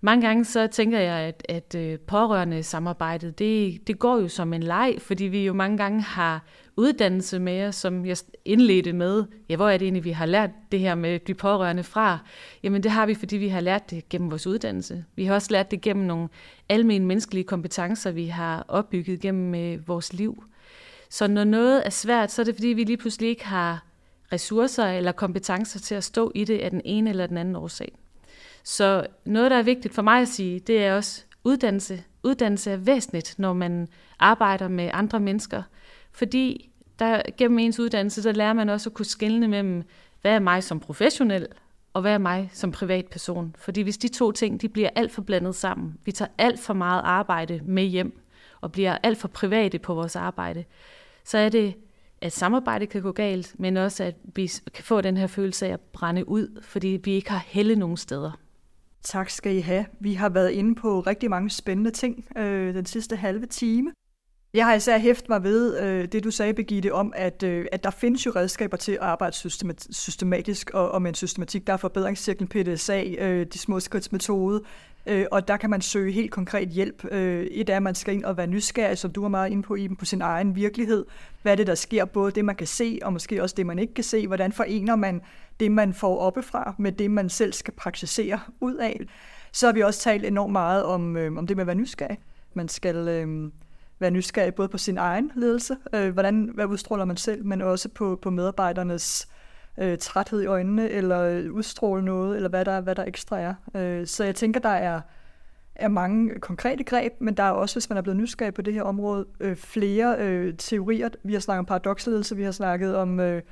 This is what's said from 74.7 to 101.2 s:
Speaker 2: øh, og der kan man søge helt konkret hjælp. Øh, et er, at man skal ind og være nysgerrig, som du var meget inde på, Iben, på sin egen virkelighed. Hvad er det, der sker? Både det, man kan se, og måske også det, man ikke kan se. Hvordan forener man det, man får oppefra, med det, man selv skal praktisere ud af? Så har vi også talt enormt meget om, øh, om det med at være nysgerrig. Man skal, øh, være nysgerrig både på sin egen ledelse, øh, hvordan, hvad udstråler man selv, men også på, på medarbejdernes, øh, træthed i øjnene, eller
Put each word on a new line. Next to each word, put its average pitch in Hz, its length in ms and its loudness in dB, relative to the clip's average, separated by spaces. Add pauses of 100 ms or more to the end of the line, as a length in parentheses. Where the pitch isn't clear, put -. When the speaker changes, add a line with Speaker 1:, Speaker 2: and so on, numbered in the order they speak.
Speaker 2:
øh, 196 240 0
og 190 180 2
der 202 80 2
kan 214 140 -2
man 196 100 0
søge 196 320 0
helt 214 180 0
konkret 190 380 -2
hjælp. 180 420 -4
Øh, 185 340 0
et 214 260 -4
er, 190 60 4
at 196 60 2
man 190 120 0
skal 196 200 -2
ind 202 100 -2
og 190 120 -2
være 175 100 -2
nysgerrig, 202 520 0
som 185 120 -4
du 202 120 -4
var 208 60 0
meget 190 220 0
inde 202 120 -2
på, 208 120 -4
Iben, 196 220 -4
på - 80 -8
sin 185 180 -2
egen 175 340 0
virkelighed. 208 480 0 (380)
Hvad 202 100 6
er 196 40 6
det, 208 100 4
der 180 80 2
sker? 202 300 0
Både 196 280 0
det, 208 120 0
man 202 120 0
kan 170 100 -6
se, 226 360 -2
og 196 100 -2
måske 185 300 -2
også 185 160 -2
det, 185 80 0
man 175 120 -4
ikke 226 160 -2
kan 226 100 -4
se. 220 220 0
Hvordan 190 260 0
forener 214 440 0
man 190 240 0 (400)
det, 214 120 4
man 208 200 4
får 185 260 2
oppefra, 190 600 -2
med 202 140 0
det, 202 180 0
man 202 180 2
selv 196 240 0
skal - 220 -10
praktisere 190 640 -4 (200)
ud 254 140 -2
af? 220 260 -4 (520)
Så - 140 4
har 233 60 8
vi 220 100 4
også 202 180 2
talt 208 240 2
enormt 202 280 0
meget 185 320 2
om, 170 320 -2
øh, 160 200 -2
om 170 100 -4
det 190 100 0
med 190 60 0
at 180 40 0
være 180 100 0
nysgerrig. 208 420 -4 (360)
Man 170 140 -4
skal, 170 400 -2
øh, 156 420 -4 (480)
være 185 120 2
nysgerrig 180 440 2
både 190 140 -2
på 190 100 -6
sin 185 200 -2
egen 185 380 0
ledelse, 240 400 0 (180)
øh, 196 180 2
hvordan, 202 420 2
hvad 208 120 -2
udstråler 202 380 -4
man 180 120 -2
selv, 214 280 -4
men 190 180 -2
også 185 260 0
på, 196 340 -2
på 190 80 -2
medarbejdernes, 180 1000 -2 (520)
øh, 180 180 0
træthed 202 440 -2
i 185 40 0
øjnene, 196 440 2
eller 175 600 0